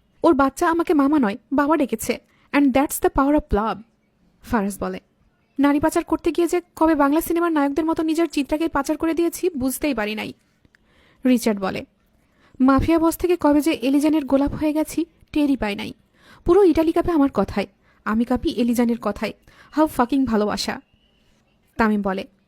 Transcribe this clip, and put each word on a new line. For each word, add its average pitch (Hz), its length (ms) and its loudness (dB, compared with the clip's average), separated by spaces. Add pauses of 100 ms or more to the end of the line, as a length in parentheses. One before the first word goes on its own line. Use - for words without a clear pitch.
(240)
ওর 233 100 6
বাচ্চা 269 360 0
আমাকে 330 240 0
মামা 285 260 2
নয়, 214 180 0 (160)
বাবা 294 240 2
ডেকেছে। 233 420 -4 (340)
And 285 120 4
that's 269 360 0
the 359 80 2
power 285 240 2
of 294 180 2
love।" 214 300 -2 (600)
ফারাজ 202 360 -4
বলে, 185 200 -6 (600)
"নারী 285 200 2
পাচার 320 240 0
করতে - 280 -2
গিয়ে 339 160 0
যে 349 140 -2 (140)
কবে 320 200 2
বাংলা 285 260 2
সিনেমার 339 300 -2
নায়কদের 285 340 0
মতো 320 180 -2
নিজের 320 260 0
চিত্রাকে 302 380 -2
পাচার 302 300 -4
করে 330 160 -2
দিয়েছি, 339 440 -2
বুঝতেই 262 360 -2
পারি 214 220 -4
নাই।" 208 180 -10 (920)
রিচার্ড 226 340 2
বলে, - 260 -6 (760)
মাফিয়া 269 400 4
বস 320 180 0
থেকে 349 220 0
কবে 294 220 4
যে 320 100 0
এলিজানের 285 540 0
গোলাপ 277 280 0
হয়ে 302 200 -2
গেছি, 311 320 -4 (260)
টেরই 285 260 0
পাই 208 180 -4
নাই। 214 180 -10 (520)
পুরো 370 180 6
ইটালি 330 280 4
কাঁপে 349 200 0
আমার 277 220 2
কথায়, 202 340 -2 (380)
আমি 220 200 -2
কাঁপি 247 240 -2
এলিজানের 233 520 0
কথায়। 208 320 -6 (380)
হাউ 311 160 2
ফাকিং 262 380 0
ভালোবাসা। 208 560 -2 (960)
তামিম 214 240 2
বলে, 196 260 -6 (200)